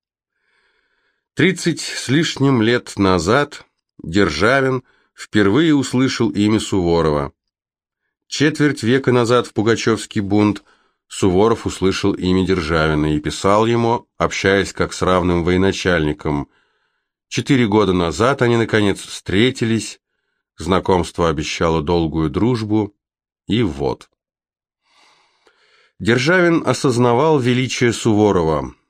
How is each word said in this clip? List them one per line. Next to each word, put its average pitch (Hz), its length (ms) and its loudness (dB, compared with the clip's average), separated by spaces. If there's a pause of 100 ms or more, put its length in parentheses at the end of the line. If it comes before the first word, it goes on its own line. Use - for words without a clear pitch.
(1400)
Тридцать 175 480 0
с - 260 -10
лишним 135 540 2
лет 117 340 0
назад 98 720 0 (360)
Державин – 101 800 0 (340)
впервые 117 600 2
услышал 127 540 0
имя 104 280 0
Суворова. 85 760 0 (960)
Четверть 147 560 -2
века 127 300 2
назад 120 340 2
в - 60 -20
Пугачёвский 110 680 -2
бунт 101 440 0 (420)
Суворов 107 600 0
услышал 95 480 -2
имя 92 300 0
Державина 78 680 0
и 76 60 -2
писал 98 460 0
ему, 117 500 -2
общаясь 95 560 0
как 82 200 -6
с - 100 -10
равным 87 420 0
военачальником. 82 1040 -2 (800)
Четыре 123 400 0
года 101 240 2
назад 90 500 0
они, 120 140 2
наконец, 107 460 0
встретились, 113 960 -2 (580)
знакомство 87 680 -2
обещало 80 520 -2
долгую 80 480 -2
дружбу, 107 640 -2 (540)
и 107 160 -2
вот. 69 480 -6 (1900)
Державин 156 680 2
осознавал 123 720 2
величие 123 540 0
Суворова, 92 840 0 (160)